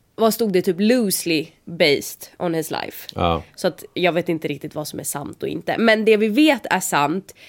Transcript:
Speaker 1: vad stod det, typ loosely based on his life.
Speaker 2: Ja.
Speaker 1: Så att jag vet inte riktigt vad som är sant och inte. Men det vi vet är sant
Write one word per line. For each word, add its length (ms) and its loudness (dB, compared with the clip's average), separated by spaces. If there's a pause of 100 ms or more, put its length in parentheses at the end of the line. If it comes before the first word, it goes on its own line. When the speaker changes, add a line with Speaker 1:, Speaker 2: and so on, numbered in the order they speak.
(140)
Speaker 1:
vad 200 2
stod 180 0
det, 100 4
typ 160 0
loosely 680 0 (180)
based 640 0 (120)
on 160 -2
his 160 -4
life. 440 -8
Speaker 2:
Ja. 280 0 (120)
Speaker 1:
Så 140 -2
att 160 -10 (100)
jag 180 4
vet 160 -2
inte 200 -2
riktigt 260 -10
vad 140 -8
som 120 -12
är 40 -10
sant 380 -10
och 60 -4
inte. 300 -6
Men 260 4
det 120 6
vi 120 2
vet 420 2
är 100 2
sant 540 -2 (140)